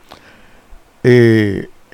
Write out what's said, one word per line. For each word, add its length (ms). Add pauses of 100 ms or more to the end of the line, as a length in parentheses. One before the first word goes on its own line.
(1040)
Eh, 640 (260)